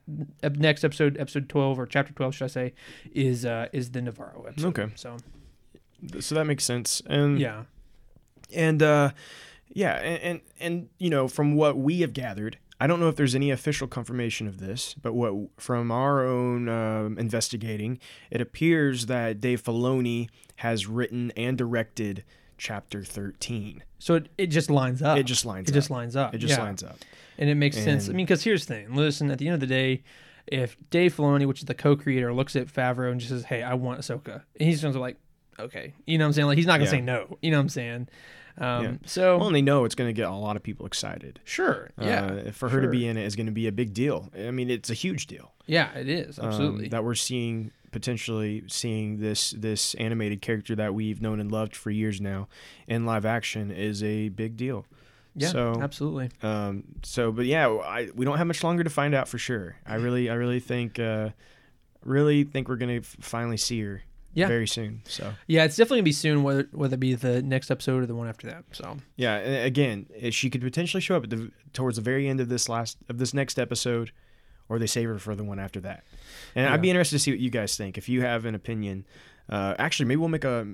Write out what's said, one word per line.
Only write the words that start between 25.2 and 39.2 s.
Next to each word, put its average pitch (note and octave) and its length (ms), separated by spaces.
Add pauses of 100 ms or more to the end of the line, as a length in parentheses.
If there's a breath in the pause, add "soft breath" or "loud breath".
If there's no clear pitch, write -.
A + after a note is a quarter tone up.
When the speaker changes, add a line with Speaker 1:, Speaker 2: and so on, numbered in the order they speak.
Speaker 2:
just B2 220
lines F#2+ 220
Speaker 1:
It C#3+ 40
just C#3+ 180
Speaker 2:
up. C3+ 60
Speaker 1:
lines A#2+ 200
up. C3+ 180
Speaker 2:
It A#2 40
just A#2 200
Speaker 1:
Yeah. A#2 60
Speaker 2:
lines G2+ 180
up. - 160 (400 loud breath)
Speaker 1:
And C#3+ 100
it D3 80
makes C#3+ 200
sense. C3 280
I - 40
Speaker 2:
And F#3+ 80
Speaker 1:
mean, F#3 100
'cause F3+ 180
here's G3+ 220
the - 80
thing. G#2+ 200
Listen, D3 360
at C3+ 80
the C#3+ 100
end F3 60
of D3+ 60
the C3+ 60
day, C3 360 (440 loud breath)
if B2+ 300 (140)
Dave F3 260
Filoni, C#3+ 300
which C3+ 140
is - 40
the C#3 100
co-creator, C3+ 600
looks B2+ 200
at C3 140
Favreau B2+ 420
and B2 100
just A#2+ 120
says, B2 120
"Hey, A#2 180
I B2 120
want B2+ 260
Ahsoka," B2 420 (180)
and D#3 80
he's D#3 140
gonna D3 120
be C3 60
like, B2+ 160 (420)
"Okay." A#2 360 (120)
You D#3+ 120
know D#3 60
what D3+ 40
I'm D3 60
saying? D3 140
Like, C#3+ 100
he's E3+ 80
not F3 80
gonna C#3+ 100
Speaker 2:
Yeah. - 60
Speaker 1:
say C3+ 100
no. B2 420
You D#3+ 80
know D#3 80
what C#3 40
I'm C#3 80
saying? A#2+ 380 (480 loud breath)
Um, B2 280
Speaker 2:
Yeah. A2+ 80 (120)
Speaker 1:
so F#3 340